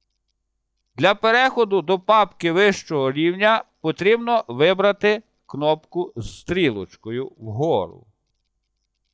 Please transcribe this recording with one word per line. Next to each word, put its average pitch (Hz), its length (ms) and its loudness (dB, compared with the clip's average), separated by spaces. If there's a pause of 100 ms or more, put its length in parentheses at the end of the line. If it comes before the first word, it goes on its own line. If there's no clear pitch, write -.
(960)
Для 175 200 2
переходу 226 640 0
до 180 180 -2
папки 202 520 0
вищого 165 600 0
рівня 185 520 0 (180)
потрібно 226 640 0
вибрати 190 760 0 (220)
кнопку 156 720 -4
з - 240 -12
стрілочкою 123 1000 -6
вгору 107 720 -6 (1080)